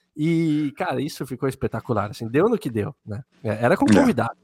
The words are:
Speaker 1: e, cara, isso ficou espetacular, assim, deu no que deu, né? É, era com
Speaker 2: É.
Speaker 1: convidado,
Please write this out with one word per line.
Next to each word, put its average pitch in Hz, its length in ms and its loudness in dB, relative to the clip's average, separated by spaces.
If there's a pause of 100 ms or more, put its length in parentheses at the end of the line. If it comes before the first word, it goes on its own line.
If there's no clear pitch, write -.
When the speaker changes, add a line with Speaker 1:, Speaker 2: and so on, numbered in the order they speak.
(160)
Speaker 1:
e, 151 640 0
cara, 156 240 -4
isso 143 240 -8
ficou 131 220 -6
espetacular, 110 640 -4
assim, 120 180 -10
deu 151 200 4
no 240 100 0
que 143 120 -6
deu, 110 240 -4 (100)
né? 110 180 -10 (220)
É, 110 200 -2
era 151 120 4
com 277 140 2
Speaker 2:
É. 208 40 8
Speaker 1:
convidado, 147 500 2